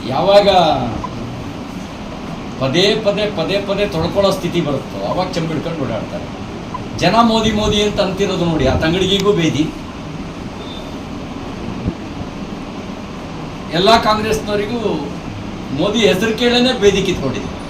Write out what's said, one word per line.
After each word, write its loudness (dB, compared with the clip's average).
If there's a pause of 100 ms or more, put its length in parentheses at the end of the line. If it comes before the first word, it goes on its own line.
ಯಾವಾಗ 6 (2000)
ಪದೇ 4
ಪದೇ, 0
ಪದೇ 0
ಪದೇ 2
ತೊಳ್ಕೊಳ್ಳೋ 2
ಸ್ಥಿತಿ 0
ಬರುತ್ತೋ -4
ಅವಾಗ -2
ಚಂಪ್ -2
ಹಿಡ್ಕೊಂಡು -4
ಓಡಾಡ್ತಾರೆ. -6 (560)
ಜನ 4
ಮೋದಿ 6
ಮೋದಿ 2
ಅಂತ 2
ಅಂತಿರೋದು 0
ನೋಡಿ, 2
ಆ 2
ತಂಗಡಿಗೆಗೂ 2
ಬೇದಿ, 2 (4000)
ಎಲ್ಲ 6
ಕಾಂಗ್ರೆಸ್ನವರಿಗೂ 0 (600)
ಮೋದಿ 2
ಹೆಸರು 4
ಕೇಳೇನೆ 4
ಬೇದಿ 4
ಕಿತ್ಕೊಂಡಿದೆ. -2